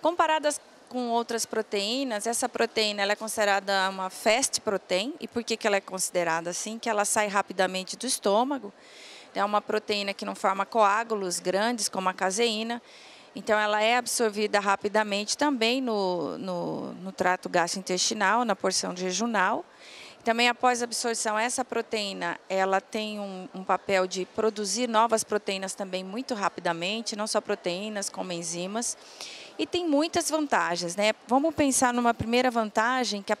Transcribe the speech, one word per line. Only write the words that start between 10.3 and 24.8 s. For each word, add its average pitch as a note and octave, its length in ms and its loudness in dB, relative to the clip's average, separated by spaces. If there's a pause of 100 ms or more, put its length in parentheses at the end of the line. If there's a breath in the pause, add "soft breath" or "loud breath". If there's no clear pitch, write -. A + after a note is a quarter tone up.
forma G3 300 0
coágulos G#3 760 2
grandes, G3+ 500 0
como F#3 180 -2
a F#3 60 0
caseína. A3 680 -2 (540 loud breath)
Então, G#3+ 240 2
ela G#3+ 220 2
é A#3 160 4
absorvida G#3+ 640 2
rapidamente G3+ 720 0
também C4 460 2
no, F3+ 560 0
no, F3 560 -6
no F#3 180 -10
trato F3+ 380 0
gastrointestinal, F#3+ 960 2
na G3+ 100 2
porção F#3 400 -2
jejunal. G3 680 0 (580 loud breath)
Também, A#3 240 4
após A#3+ 340 4
a A#3+ 40 0
absorção, A3+ 520 -2
essa B3 280 0
proteína, G3+ 840 -4
ela F#3+ 320 2
tem G#3+ 400 -6
um, F#3+ 340 -10
um F#3+ 100 -10
papel F#3 440 2
de F#3 160 -4
produzir G#3+ 640 -2